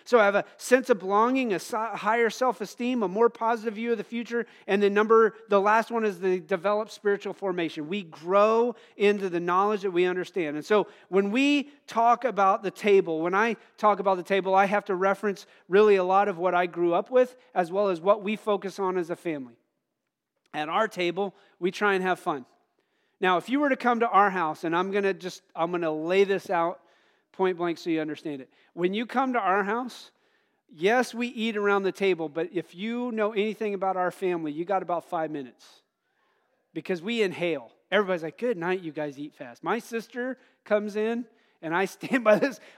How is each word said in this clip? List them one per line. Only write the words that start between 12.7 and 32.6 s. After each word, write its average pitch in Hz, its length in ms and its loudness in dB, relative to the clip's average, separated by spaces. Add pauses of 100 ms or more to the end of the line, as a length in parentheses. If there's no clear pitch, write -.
table, 185 480 2
when 170 120 -2
I 214 220 2 (220)
talk 202 240 2
about 190 160 2
the 175 80 -6
table, 190 320 0
I 196 80 6
have 202 220 -2
to 196 100 -2
reference 196 500 -2 (220)
really 208 260 8
a 190 100 4
lot 190 220 4
of 196 100 -2
what 175 200 0
I 180 100 2
grew 170 280 0
up 196 180 0
with, 254 240 4 (180)
as 180 160 0
well 196 200 0
as 170 100 -4
what 202 240 2
we 214 100 -2
focus 202 460 -4
on 185 160 0
as 175 120 -4
a 175 60 -4
family. 139 400 -8 (1000)
At 151 160 -6
our 202 200 0
table, 180 480 -4 (240)
we 180 100 -2
try 202 240 0
and 185 80 0
have 185 160 -2
fun. 143 260 -6 (760)
Now, 185 160 2
if 165 120 -4
you 269 120 0
were 294 80 2
to 262 80 0
come 240 240 0
to 233 80 0
our 196 220 6
house, 165 340 -4
and 165 100 -2
I'm 185 160 0
gonna 196 240 0
just, 170 280 -14 (120)
I'm 170 160 -2
gonna 170 220 -2
lay 170 320 2
this 190 260 -4
out 170 300 0 (520)
point 185 240 0
blank 170 220 -4
so - 100 -12
you 160 120 0
understand 151 420 -8
it. - 80 -20 (240)
When 180 180 -2
you 220 140 -4
come 262 260 -2
to 240 60 2
our 196 260 2
house, 233 460 -6 (580)
yes, 220 460 0
we 240 140 -4
eat 226 280 -4
around 202 280 2
the 185 80 -2
table, 180 360 0
but 160 240 -6
if 170 220 -6